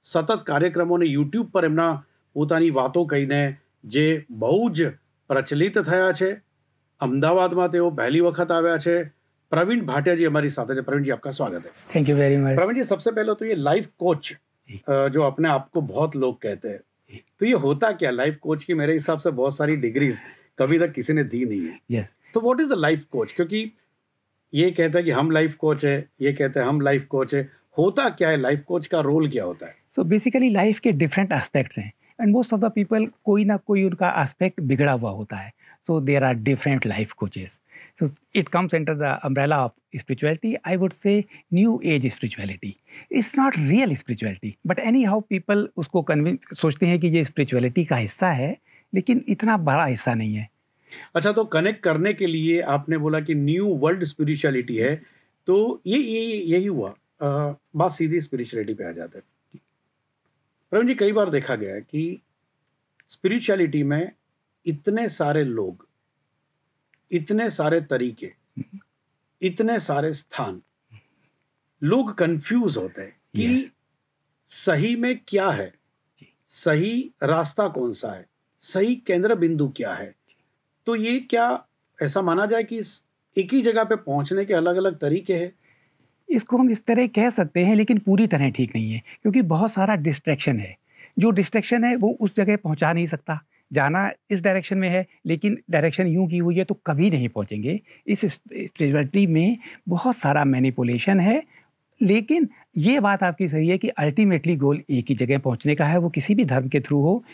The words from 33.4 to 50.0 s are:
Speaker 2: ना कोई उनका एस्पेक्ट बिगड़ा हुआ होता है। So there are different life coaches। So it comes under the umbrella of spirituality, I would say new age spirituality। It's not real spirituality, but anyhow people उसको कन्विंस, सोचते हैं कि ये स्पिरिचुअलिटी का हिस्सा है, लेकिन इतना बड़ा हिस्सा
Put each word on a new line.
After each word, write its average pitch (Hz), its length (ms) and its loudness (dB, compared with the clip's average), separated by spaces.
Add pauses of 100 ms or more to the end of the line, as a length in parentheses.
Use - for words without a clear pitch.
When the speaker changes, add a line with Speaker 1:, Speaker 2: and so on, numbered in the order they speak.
Speaker 2:
ना 202 120 2
कोई 196 260 2
उनका 180 400 0
एस्पेक्ट 180 380 -2
बिगड़ा 139 300 2
हुआ 117 200 -2
होता 104 240 -10
है। 101 160 -12 (400)
So 160 100 2
there 139 200 2
are 123 220 0
different 131 480 0
life 107 200 -4 (120)
coaches। 95 260 -8 (540)
So 143 100 -2 (240)
it 190 60 2
comes 180 260 -2
under 160 260 -2
the 143 200 -2 (100)
umbrella 139 440 0
of - 320 -16
spirituality, 160 560 -2 (100)
I 180 100 0
would 185 160 0
say 202 300 0 (300)
new 214 320 4
age 135 280 0
spirituality। 101 580 -8 (460)
It's 226 220 -2
not 185 320 2
real 196 320 2
spirituality, 107 480 -6 (160)
but 185 200 -2
anyhow 220 340 2 (100)
people 202 360 0 (100)
उसको 175 240 -2
कन्विंस, 151 560 -2
सोचते 151 280 0
हैं 175 140 2
कि 170 80 2
ये 160 180 2
स्पिरिचुअलिटी 127 600 0
का - 100 0
हिस्सा 120 360 -2
है, 147 260 -2 (360)
लेकिन 233 340 0
इतना 214 300 0
बड़ा 156 280 0
हिस्सा 127 280 -2